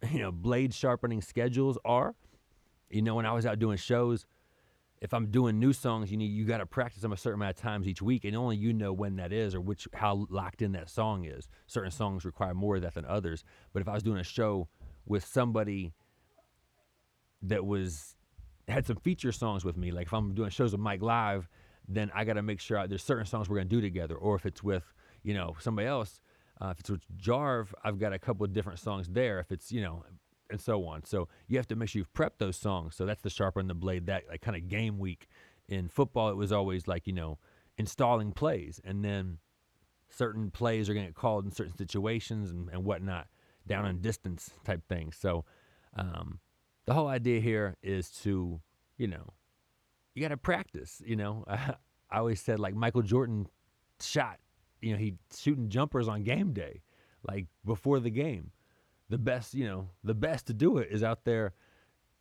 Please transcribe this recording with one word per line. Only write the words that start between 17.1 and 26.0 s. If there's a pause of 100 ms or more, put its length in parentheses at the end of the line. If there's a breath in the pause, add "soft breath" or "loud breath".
that
was, (520)
had
some
feature
songs
with
me,
like,
if
I'm
doing
shows
with
Mike
Live, (400 soft breath)
then
I
gotta
make
sure
I,
there's
certain
songs
we're
gonna
do
together.
Or
if
it's
with, (300 soft breath)
you
know,
somebody
else, (420 soft breath)